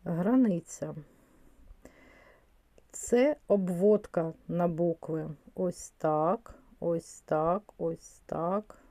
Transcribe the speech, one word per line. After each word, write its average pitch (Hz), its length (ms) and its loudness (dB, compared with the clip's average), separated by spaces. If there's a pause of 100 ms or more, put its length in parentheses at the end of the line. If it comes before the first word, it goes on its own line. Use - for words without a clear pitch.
границя. 175 880 0 (2000)
Це 262 460 2 (120)
обводка 185 840 2 (160)
на 175 200 0
букви. 160 640 -2 (240)
Ось 180 360 -6
так, 160 640 -2 (260)
ось 165 400 -4
так, 165 420 0 (160)
ось - 480 -8
так. 180 520 -4 (120)